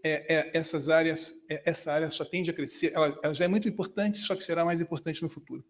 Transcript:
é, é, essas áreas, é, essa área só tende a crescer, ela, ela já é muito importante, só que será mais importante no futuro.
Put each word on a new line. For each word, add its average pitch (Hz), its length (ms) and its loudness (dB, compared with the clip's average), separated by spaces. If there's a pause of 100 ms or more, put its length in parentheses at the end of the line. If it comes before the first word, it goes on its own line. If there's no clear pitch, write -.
é, 151 280 0
é, 156 220 2
essas 160 340 0
áreas, 160 460 4 (160)
é, 156 160 -6
essa 160 260 0
área 156 200 0
só - 120 -2
tende 175 280 -2
a - 20 -2
crescer, 151 400 -2
ela, 151 300 2
ela 151 100 2
já 160 120 2
é - 20 4
muito 208 200 2
importante, 208 520 -2
só - 160 -2
que 190 80 -4
será 170 200 2
mais 170 160 2
importante 165 440 -4
no - 60 -2
futuro. - 400 -14